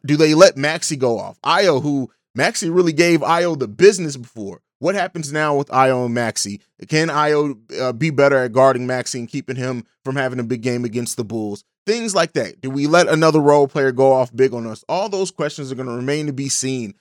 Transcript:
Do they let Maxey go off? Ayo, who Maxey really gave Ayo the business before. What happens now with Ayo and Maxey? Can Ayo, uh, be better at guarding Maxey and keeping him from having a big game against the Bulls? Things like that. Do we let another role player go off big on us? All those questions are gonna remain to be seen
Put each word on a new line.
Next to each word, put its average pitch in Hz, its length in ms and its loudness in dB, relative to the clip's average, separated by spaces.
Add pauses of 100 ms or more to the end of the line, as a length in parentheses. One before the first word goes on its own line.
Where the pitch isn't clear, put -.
Do 143 120 0
they 156 180 4
let 175 220 8
Maxey 151 400 -4
go 120 240 0
off? 98 220 -14
Ayo, 170 380 2
who 139 300 -4 (240)
Maxey 165 360 -2
really 175 220 2
gave 165 280 4
Ayo 170 360 0
the 127 120 -6
business 165 480 4
before. 104 460 -14 (160)
What 170 160 -2
happens 175 380 -6
now 151 240 0
with 143 120 -4
Ayo 131 360 2
and 117 80 -4
Maxey? 110 480 -4 (280)
Can 156 200 0
Ayo, 147 480 0 (240)
uh, 127 120 -2
be 151 180 -2
better 139 280 4
at 123 140 -2
guarding 127 340 4
Maxey 127 340 -6
and 117 80 -10
keeping 127 280 -8
him 127 300 -6 (180)
from 135 120 -6
having 127 220 -2
a 120 60 -4
big 117 160 -4
game 120 240 -2
against 117 320 -6
the 117 80 -6
Bulls? 104 400 -8 (220)
Things 220 280 -2
like 165 200 0
that. 113 260 -4
Do 131 80 -8
we 139 180 -2
let 170 220 4
another 156 320 4
role 147 280 4
player 135 240 0
go 135 200 4
off 123 220 0
big 127 180 2
on 117 140 -10
us? 107 200 -12
All 190 220 -4
those 190 220 -4
questions 147 400 -8
are 127 60 -8
gonna 123 180 -8
remain 143 320 -4
to 147 60 -4
be 139 160 -6
seen 127 520 -6